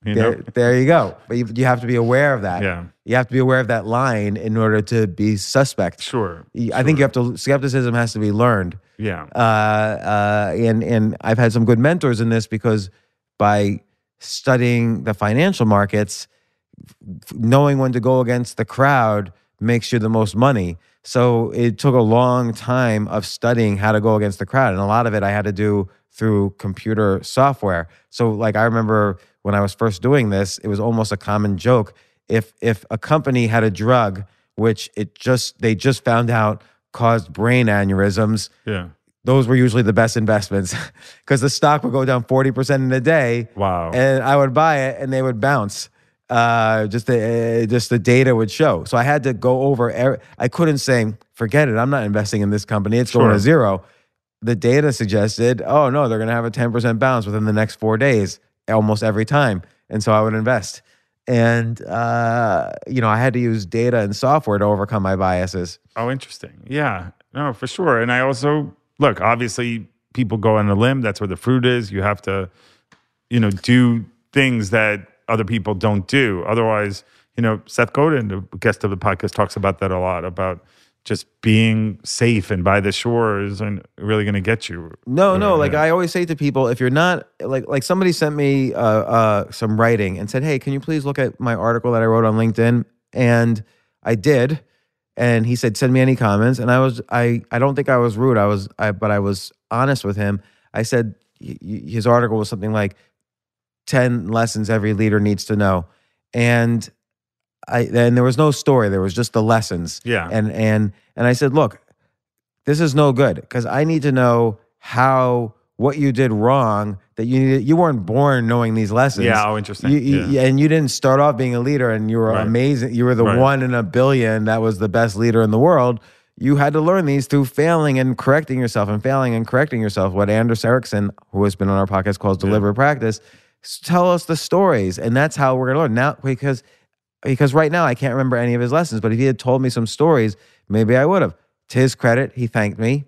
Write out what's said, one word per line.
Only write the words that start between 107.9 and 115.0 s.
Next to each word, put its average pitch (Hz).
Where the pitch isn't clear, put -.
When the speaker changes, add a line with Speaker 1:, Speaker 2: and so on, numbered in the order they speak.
Speaker 2:
there 123
was 127
no 151
story. 131
There 95
was 95
just 117
the 110
lessons. 107
Speaker 1:
Yeah. 104
Speaker 2:
And, 107
and, 107
and 120
I 123
said, 131
"Look, 139
this 147
is 156
no 147
good 120
'cause 120
I 131
need 160
to 147
know 117
how, 127